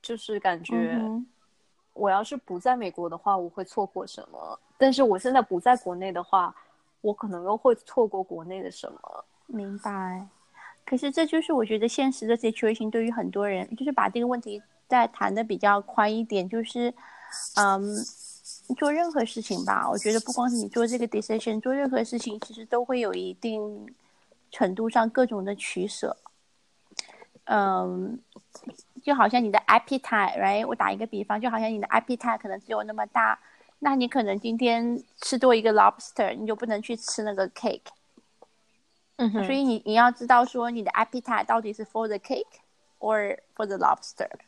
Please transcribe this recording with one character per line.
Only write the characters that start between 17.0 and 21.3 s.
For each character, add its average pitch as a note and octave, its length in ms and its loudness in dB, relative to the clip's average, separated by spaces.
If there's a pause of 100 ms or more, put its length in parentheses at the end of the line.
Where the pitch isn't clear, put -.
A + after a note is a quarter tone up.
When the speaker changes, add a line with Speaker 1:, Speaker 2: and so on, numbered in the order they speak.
Speaker 2:
嗯， G3 260 4 (920)
做 D4 160 2
任 E4+ 180 0
何 C#4+ 140 0
事 A3 180 -8
情 F#3+ 220 -4
吧， G3 260 0
我 G#3 80 -2
觉 G#3 140 0
得 A3+ 80 2
不 B3 120 -10
光 B3 160 0
是 A#3+ 60 0
你 G#3+ 140 -2
做 A#3 180 2
这 A#3 100 -2
个 A#3 120 -2
decision， A3 520 -2